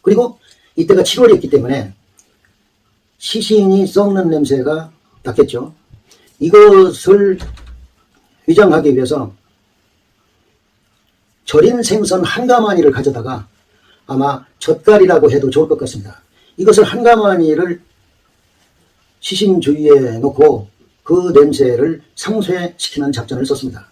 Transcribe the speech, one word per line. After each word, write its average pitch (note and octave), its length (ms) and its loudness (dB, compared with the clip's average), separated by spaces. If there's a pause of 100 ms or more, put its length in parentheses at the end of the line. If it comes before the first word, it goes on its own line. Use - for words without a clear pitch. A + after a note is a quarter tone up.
그리고 A#3 380 0 (360)
이때가 F3+ 280 2
칠월이었기 A3 480 2
때문에 A#2+ 420 -4 (1300)
시신이 G3 640 0
썩는 G3 460 -2
냄새가 D3 600 -4 (300)
났겠죠. B2 540 -4 (640)
이것을 F#3+ 1000 4 (1080)
위장하기 D3+ 480 2
위해서 B2+ 360 -4 (2250)
절인 A3+ 380 2
생선 F#3 400 -2
한 B3 240 -4
가마니를 G3+ 440 2
가져다가 A#2 560 -6 (600)
아마 C#3 360 -4 (140)
젓갈이라고 E3+ 720 2
해도 C3+ 220 -2
좋을 D3+ 180 0
것 D3+ 120 -2
같습니다. - 380 -14 (380)
이것을 G#3 260 4
한 A#3+ 200 -4
가마니를 F3 800 0 (1400)
시신 F#3+ 420 -2
주위에 C#3+ 560 0
놓고 C3 500 0 (360)
그 F3+ 280 -2
냄새를 C#3 680 2 (140)
상쇄시키는 F3 960 -6
작전을 B2+ 340 -8
썼습니다. C3+ 460 -8